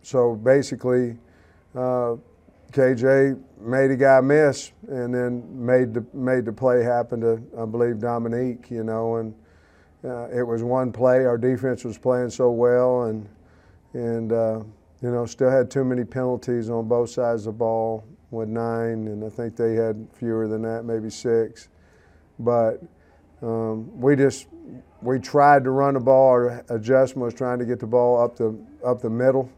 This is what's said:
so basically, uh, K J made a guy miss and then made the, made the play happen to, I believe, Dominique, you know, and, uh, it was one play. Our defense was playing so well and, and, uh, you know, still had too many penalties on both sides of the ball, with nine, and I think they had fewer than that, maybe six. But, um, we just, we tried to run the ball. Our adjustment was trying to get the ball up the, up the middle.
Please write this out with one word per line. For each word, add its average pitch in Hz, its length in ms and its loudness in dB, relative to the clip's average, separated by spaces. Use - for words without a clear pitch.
so 120 340 0
basically, 123 800 0
uh, 123 400 -2
K 131 220 4
J 135 380 4
made 131 300 2
a 135 40 0
guy 135 240 6
miss 143 540 2
and 123 260 -6
then 123 280 -4
made 123 280 2
the, 113 200 -6
made 127 320 -2
the 117 60 -6
play 123 320 2
happen 120 380 -2
to, 113 200 0
I 117 80 -8
believe, 117 340 -2
Dominique, 117 680 -4
you 117 140 -8
know, 113 340 -4
and, 110 160 -8
uh, 120 240 -10
it 123 160 -4
was 117 200 -4
one 123 280 -2
play. 127 340 2
Our 120 120 0
defense 123 480 -2
was 110 120 -10
playing 123 320 -2
so 123 220 2
well 123 520 2
and, 110 240 -6
and, 117 400 -4
uh, 110 300 -2
you 123 100 -6
know, 120 140 -2
still 127 240 0
had 127 220 2
too 135 140 -2
many 123 180 -2
penalties 123 680 -4
on 117 200 -4
both 120 200 0
sides 117 380 -2
of 110 60 -8
the 107 60 -12
ball, 113 440 -2
with 113 200 -8
nine, 117 580 -4
and 107 160 -10
I 110 60 -10
think 117 260 -10
they 113 200 0
had 110 380 -2
fewer 113 340 -4
than 107 160 -4
that, 113 200 -6
maybe 113 260 -6
six. 117 600 -2
But, 117 420 0
um, 113 580 -6
we 139 160 4
just, 135 320 0
we 127 180 -2
tried 143 440 6
to 131 80 0
run 139 220 2
the 135 60 0
ball. 131 300 6
Our 123 400 2
adjustment 127 540 2
was 120 100 -4
trying 123 260 -4
to 123 60 -4
get 117 140 -4
the 117 80 -10
ball 120 340 4
up 117 140 0
the, 110 220 -4
up 123 180 -2
the 117 80 -4
middle. 127 480 0